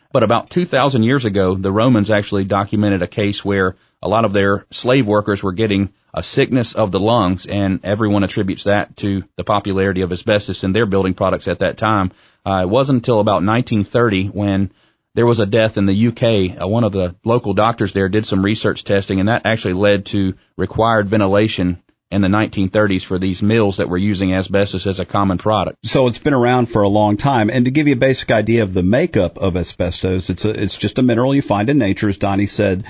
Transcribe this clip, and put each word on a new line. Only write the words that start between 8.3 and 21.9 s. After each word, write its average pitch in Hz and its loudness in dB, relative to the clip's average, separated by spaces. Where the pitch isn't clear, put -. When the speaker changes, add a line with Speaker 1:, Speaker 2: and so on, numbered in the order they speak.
Speaker 1:
that 101 -2
to 98 -4
the - -10
popularity 98 -2
of 87 -2
asbestos 104 -2
in 95 0
their 110 2
building 95 0
products 92 -2
at 87 -2
that 92 -2
time. 104 0
Uh, 95 0
it 90 -2
wasn't 131 2
until 117 2
about 101 2
nineteen 110 0
thirty 101 0
when 98 -2
there 117 4
was 117 2
a 107 2
death 110 0
in 98 0
the 98 2
U 113 2
K. 104 0
Uh, 87 -6
one 113 0
of 104 0
the 90 -4
local 113 0
doctors 107 2
there 98 2
did 107 -2
some 95 0
research 107 -2
testing, 98 0
and 98 0
that 117 0
actually 110 -2
led 101 2
to 95 -2
required 107 0
ventilation 98 0